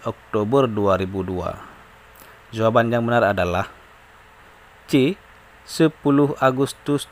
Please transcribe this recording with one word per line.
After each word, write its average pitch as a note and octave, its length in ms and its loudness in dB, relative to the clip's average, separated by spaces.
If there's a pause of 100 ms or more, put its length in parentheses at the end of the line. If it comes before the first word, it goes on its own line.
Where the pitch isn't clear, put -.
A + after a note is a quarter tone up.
Oktober A2+ 640 -2
dua G2+ 320 2
ribu F#2+ 240 -6
dua. - 560 -8 (720)
Jawaban A2+ 400 0
yang A#2 160 -2
benar A2+ 320 2
adalah F2+ 320 -2 (1200)
C. C#3+ 320 2 (480)
Sepuluh D3 720 2
Agustus C3+ 720 -2